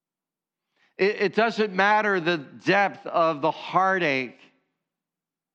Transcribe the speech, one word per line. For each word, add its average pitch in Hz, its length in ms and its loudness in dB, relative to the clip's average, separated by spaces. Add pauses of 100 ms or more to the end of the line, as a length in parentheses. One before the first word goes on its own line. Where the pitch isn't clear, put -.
(960)
It, 190 240 0
it 196 140 -2
doesn't 214 380 0
matter 202 460 2
the 170 180 -2
depth 147 680 -2
of 160 360 0
the 156 100 0
heartache. 165 880 -2 (1160)